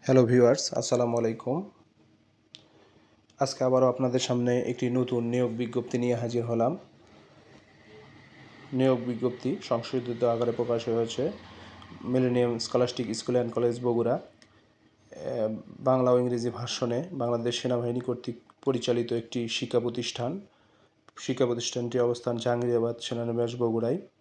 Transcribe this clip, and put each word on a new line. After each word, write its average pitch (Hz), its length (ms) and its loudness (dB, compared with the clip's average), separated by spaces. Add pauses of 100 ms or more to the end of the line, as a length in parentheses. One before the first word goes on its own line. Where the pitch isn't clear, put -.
হ্যালো 131 240 8
ভিউয়ার্স, 120 340 6 (160)
আসসালামু 117 380 0
আলাইকুম। 117 400 -2 (1800)
আজকে 131 280 -2
আবারও 127 260 6
আপনাদের 127 340 0
সামনে 123 260 2 (180)
একটি 123 140 -2 (140)
নতুন 123 220 0 (120)
নিয়োগ 123 260 2
বিজ্ঞপ্তি 120 440 -2
নিয়ে 123 180 2
হাজির 117 280 -2
হলাম। 117 240 2 (2000)
নিয়োগ 131 220 4 (100)
বিজ্ঞপ্তি 120 420 -2 (180)
সংশোধিত 120 520 -2 (120)
আকারে 117 260 0
প্রকাশ 117 280 0
হয়েছে 117 360 -2 (880)
মিলেনিয়াম 123 400 2 (140)
স্কলাস্টিক 123 420 0 (120)
স্কুল 123 180 -2
অ্যান্ড 117 180 0
কলেজ 120 200 2 (100)
বগুড়া, 117 300 2
এ, - 80 -6 (1600)
বাংলা 127 240 4
ও 123 120 8
ইংরেজি 120 340 0
ভার্সনে 120 420 -2 (220)
বাংলাদেশ 120 400 0
সেনাবাহিনী 123 460 -2
কর্তৃক 120 300 -6 (280)
পরিচালিত 120 440 0 (120)
একটি 120 180 -6 (180)
শিক্ষা 123 280 0
প্রতিষ্ঠান। 120 460 -4 (960)
শিক্ষা 131 240 0
প্রতিষ্ঠানটির 120 580 -2
অবস্থান 120 260 -2 (100)
জাহাঙ্গীরাবাদ 120 520 2 (100)
সেনানিবাস 117 460 -2 (100)
বগুড়ায়। 117 380 0 (220)